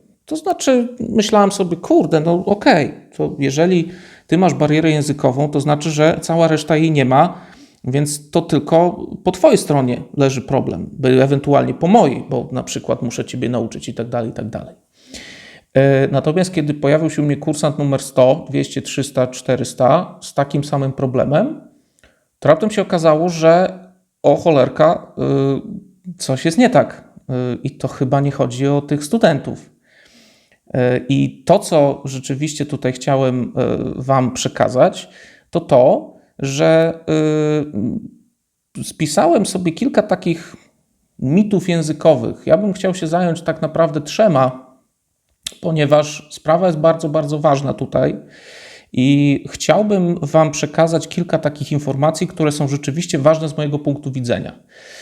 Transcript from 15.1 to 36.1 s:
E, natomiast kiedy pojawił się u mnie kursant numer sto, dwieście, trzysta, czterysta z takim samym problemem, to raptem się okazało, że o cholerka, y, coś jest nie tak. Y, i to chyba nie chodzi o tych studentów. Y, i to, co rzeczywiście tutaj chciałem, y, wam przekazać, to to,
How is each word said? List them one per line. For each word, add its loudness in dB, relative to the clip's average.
E, 4
natomiast 0
kiedy -2
pojawił 0
się -4
u 0
mnie 0
kursant -4
numer -2
sto, 2
dwieście, -4
trzysta, -4
czterysta -2
z -16
takim -2
samym -4
problemem, 0
to 2
raptem 4
się -2
okazało, 2
że 2
o 4
cholerka, 2
y, -12
coś -4
jest -2
nie 6
tak. 0
Y, -8
i -6
to -8
chyba -2
nie 0
chodzi -2
o 2
tych -4
studentów. -2
Y, 0
i -2
to, 4
co 0
rzeczywiście -6
tutaj -4
chciałem, -2
y, -8
wam 0
przekazać, 0
to -4
to, 2